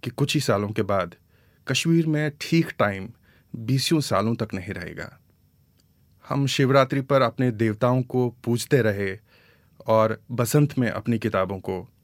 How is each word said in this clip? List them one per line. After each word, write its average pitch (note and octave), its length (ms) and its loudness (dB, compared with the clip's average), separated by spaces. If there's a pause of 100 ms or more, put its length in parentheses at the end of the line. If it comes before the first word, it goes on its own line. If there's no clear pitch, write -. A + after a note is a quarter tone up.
कि B2 60 -8
कुछ - 240 -2
ही D3 80 0
सालों G#2 280 0
के G#2+ 120 -4
बाद F#2+ 340 -2 (520)
कश्मीर E3 400 2
में D3+ 240 -2 (100)
ठीक E3 380 2
टाइम G2 300 -2 (460)
बीसियों C3 460 0
सालों A2 340 0
तक A2+ 180 -4
नहीं F#2+ 200 -8
रहेगा। E2 460 -12 (1080)
हम C#3 180 0
शिवरात्रि C3+ 540 2
पर C3+ 200 2
अपने B2 300 0
देवताओं A2+ 500 0
को B2 280 -2
पूजते A#2+ 520 0
रहे G2+ 380 0 (680)
और A2 340 2 (100)
बसंत C#3+ 460 2
में A#2+ 120 0
अपनी A#2 300 -2
किताबों G2 400 -2
को। F#2 300 -8 (140)